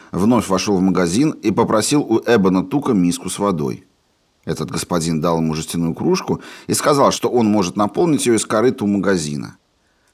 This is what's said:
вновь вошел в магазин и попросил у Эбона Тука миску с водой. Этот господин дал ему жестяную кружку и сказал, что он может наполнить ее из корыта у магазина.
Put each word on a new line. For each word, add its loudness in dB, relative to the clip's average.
вновь 2
вошел 0
в 2
магазин 2
и -4
попросил 2
у 0
Эбона 4
Тука -2
миску 0
с -8
водой. -2
Этот -6
господин -2
дал 2
ему -2
жестяную -4
кружку -2
и -2
сказал, 2
что -2
он 2
может 0
наполнить 0
ее 4
из -2
корыта 0
у 0
магазина. -2